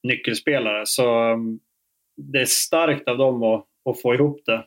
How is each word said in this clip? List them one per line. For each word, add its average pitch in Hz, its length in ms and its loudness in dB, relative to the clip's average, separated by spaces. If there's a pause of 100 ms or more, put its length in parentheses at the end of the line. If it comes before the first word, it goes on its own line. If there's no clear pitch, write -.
nyckelspelare. 117 800 -2
Så, 123 240 2 (100)
mm, 113 400 0 (580)
det 139 240 -4
är 123 40 2
starkt 156 640 0
av 123 100 -2
dem 127 260 2
att, 110 220 0 (240)
att - 120 -6
få 120 120 2
ihop 143 320 0
det. 113 220 -2